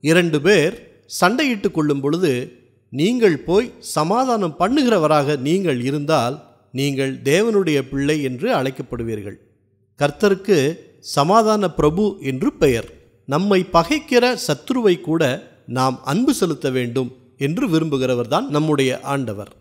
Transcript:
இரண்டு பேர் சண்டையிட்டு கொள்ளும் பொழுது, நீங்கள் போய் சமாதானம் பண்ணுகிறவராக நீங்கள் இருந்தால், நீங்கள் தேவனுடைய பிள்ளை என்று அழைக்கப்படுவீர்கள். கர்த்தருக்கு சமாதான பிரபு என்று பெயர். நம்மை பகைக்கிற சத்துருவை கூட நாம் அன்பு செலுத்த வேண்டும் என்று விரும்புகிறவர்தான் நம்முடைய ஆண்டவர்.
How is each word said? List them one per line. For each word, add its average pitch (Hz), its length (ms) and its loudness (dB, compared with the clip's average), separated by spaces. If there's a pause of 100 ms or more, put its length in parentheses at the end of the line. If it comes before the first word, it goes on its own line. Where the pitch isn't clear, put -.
இரண்டு 160 400 2
பேர் 180 640 0 (180)
சண்டையிட்டு 214 500 0
கொள்ளும் 147 300 0
பொழுது, 143 560 -2 (320)
நீங்கள் 190 480 2
போய் 196 420 0
சமாதானம் 202 800 0
பண்ணுகிறவராக 170 800 2
நீங்கள் 147 440 0
இருந்தால், 143 640 -2 (280)
நீங்கள் 135 500 -2
தேவனுடைய 160 680 2
பிள்ளை 139 340 -2
என்று 139 320 -4
அழைக்கப்படுவீர்கள். 120 800 -6 (640)
கர்த்தருக்கு 170 760 2 (220)
சமாதான 202 760 2
பிரபு 175 480 0
என்று 139 320 -2
பெயர். 123 400 0 (320)
நம்மை 185 480 2
பகைக்கிற 240 640 2 (100)
சத்துருவை 196 540 0
கூட 156 500 -2 (160)
நாம் 127 360 -2
அன்பு 233 300 0
செலுத்த 151 360 -2
வேண்டும் 123 420 -4 (260)
என்று 170 300 -2
விரும்புகிறவர்தான் 143 800 0
நம்முடைய 147 540 0
ஆண்டவர். 113 600 -6